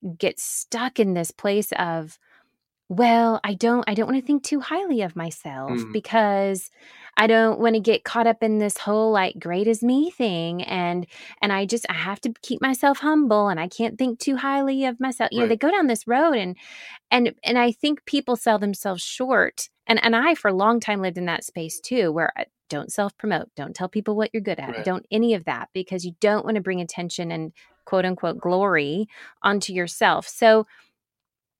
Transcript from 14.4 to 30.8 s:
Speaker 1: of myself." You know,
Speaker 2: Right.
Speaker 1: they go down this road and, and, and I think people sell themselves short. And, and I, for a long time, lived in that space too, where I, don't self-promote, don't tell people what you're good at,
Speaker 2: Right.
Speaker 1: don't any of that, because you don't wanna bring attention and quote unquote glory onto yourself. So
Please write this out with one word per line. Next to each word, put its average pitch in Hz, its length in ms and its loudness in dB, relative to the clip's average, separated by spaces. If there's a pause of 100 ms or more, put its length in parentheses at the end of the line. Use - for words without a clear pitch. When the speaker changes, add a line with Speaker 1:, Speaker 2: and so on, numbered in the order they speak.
Speaker 1:
of 247 140 -4
myself." 262 320 -2
You 226 80 -2
know, 240 60 2
Speaker 2:
Right. 220 40 2
Speaker 1:
they 226 80 2
go 285 140 2
down 370 160 4
this 233 200 -2
road 269 300 4
and, 185 200 -4 (540)
and, 247 320 2
and 240 160 2
I 240 140 4
think 294 320 -4
people - 320 -2
sell 220 220 2
themselves 196 440 -4
short. - 640 0 (180)
And, 226 160 4
and 226 120 6
I, 294 200 4
for 220 140 0
a 196 60 2
long 214 240 4
time, 208 220 -2
lived 185 160 -4
in 180 100 -4
that 170 180 -4
space 165 360 -10
too, 185 300 0
where 160 260 0
I, - 80 -4 (240)
don't 151 220 -6
self-promote, 202 640 -4
don't - 200 -12
tell 185 140 -8
people 214 260 -4
what 214 180 -2
you're 226 80 -4
good 190 180 -6
at, 135 100 -10
Speaker 2:
Right. 113 160 -8
Speaker 1:
don't 233 260 -4
any 226 240 2
of 170 100 -4
that, 123 280 -6
because 185 320 -6
you 175 160 -10
don't 208 240 2
wanna 214 160 -2
bring 180 200 -4
attention 175 500 -8
and 160 220 -8 (320)
quote 185 200 0
unquote 180 340 -4
glory 180 680 0 (360)
onto 196 300 0
yourself. 175 540 0
So 220 400 4 (920)